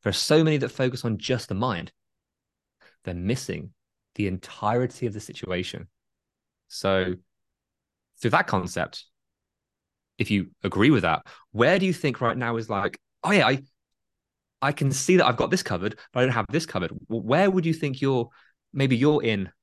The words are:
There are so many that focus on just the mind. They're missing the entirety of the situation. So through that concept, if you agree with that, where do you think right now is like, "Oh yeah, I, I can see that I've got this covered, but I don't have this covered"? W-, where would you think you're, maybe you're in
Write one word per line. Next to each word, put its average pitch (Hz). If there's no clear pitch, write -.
There -
are 92
so -
many 156
that 131
focus 127
on 110
just -
the 98
mind. 98
They're 92
missing -
the 104
entirety 120
of 107
the 104
situation. 92
So 92
through 117
that 170
concept, 90
if -
you 101
agree 101
with 113
that, 80
where 135
do 185
you 185
think 139
right 117
now 117
is 113
like, 101
"Oh 196
yeah, 160
I, 139
I 139
can 139
see -
that 180
I've 123
got -
this 185
covered, 95
but 127
I -
don't 127
have 113
this -
covered"? 87
W-, 113
where 165
would 185
you 160
think 139
you're, 131
maybe 135
you're 147
in 104